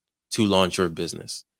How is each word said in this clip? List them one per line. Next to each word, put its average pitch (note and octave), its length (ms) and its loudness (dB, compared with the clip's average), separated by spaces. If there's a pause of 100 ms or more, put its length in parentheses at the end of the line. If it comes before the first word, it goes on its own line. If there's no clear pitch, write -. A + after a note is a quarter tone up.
(300)
to A2+ 140 2
launch F#2+ 320 4
your F2+ 120 2
business. D#2+ 560 -10 (140)